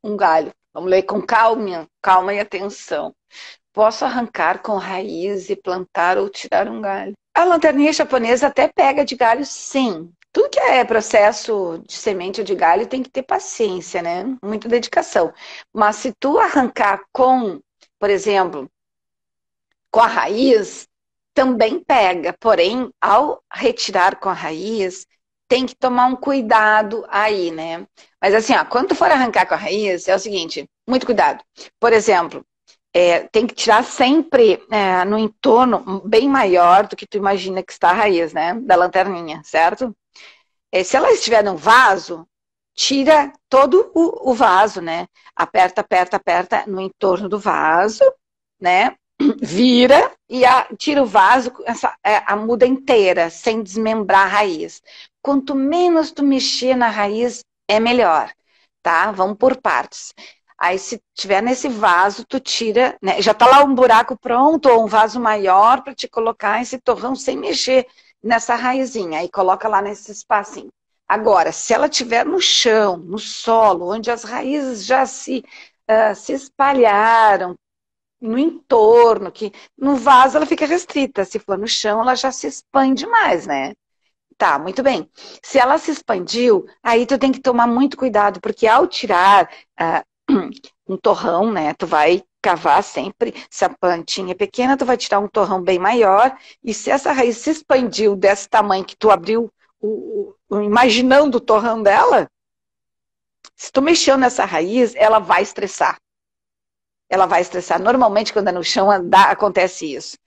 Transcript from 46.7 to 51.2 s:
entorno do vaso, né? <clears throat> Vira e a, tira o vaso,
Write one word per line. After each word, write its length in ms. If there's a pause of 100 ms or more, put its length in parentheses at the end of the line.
entorno 480
do 120
vaso, 640 (560)
né? 360 (260)
<clears throat> 200
Vira 720 (180)
e 160
a, 220 (100)
tira 260
o 20
vaso, 460 (140)